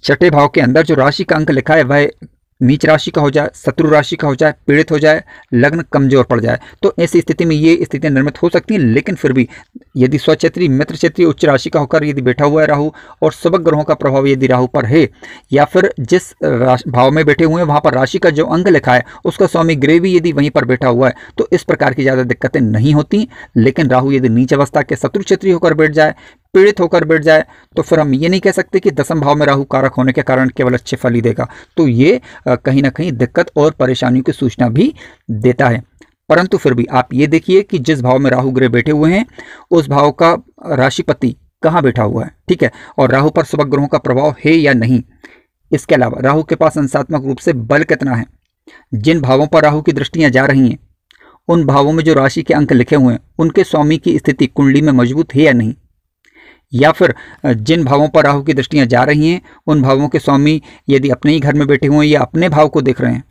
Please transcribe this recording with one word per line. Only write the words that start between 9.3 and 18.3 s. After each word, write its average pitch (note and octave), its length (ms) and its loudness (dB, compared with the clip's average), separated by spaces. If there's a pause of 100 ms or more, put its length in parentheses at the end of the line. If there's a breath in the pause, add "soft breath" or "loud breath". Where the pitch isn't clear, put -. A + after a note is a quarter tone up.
भी B2+ 160 0 (480 loud breath)
यदि C3 200 2
स्वक्षेत्री, E3 500 0
मित्र C#3+ 280 -2
क्षेत्री, E3+ 300 0
उच्च E3 200 0
राशि C#3 240 0
का D#3+ 100 -2
होकर D3 240 -2
यदि C#3+ 180 -4
बैठा B2+ 240 0
हुआ D3+ 160 2
है D3+ 60 2
राहु D3 220 -2 (320 loud breath)
और D#3 100 0
शुभ E3+ 240 -2
ग्रहों D#3+ 280 0
का D#3 100 -2
प्रभाव C3+ 340 0
यदि C3 200 0
राहु B2+ 200 0
पर C3+ 180 -4
है C3+ 240 2 (420 loud breath)
या C#3+ 140 2
फिर F3+ 340 0
जिस F3 320 -2 (120)
राशि, B2+ 460 0
भाव B2 220 2
में D#3 140 0
बैठे D3 180 2
हुए D#3+ 180 0
हैं E3 60 0
वहां D3 140 0
पर D3 120 0
राशि C3 260 -2
का F3 100 2
जो D3+ 160 0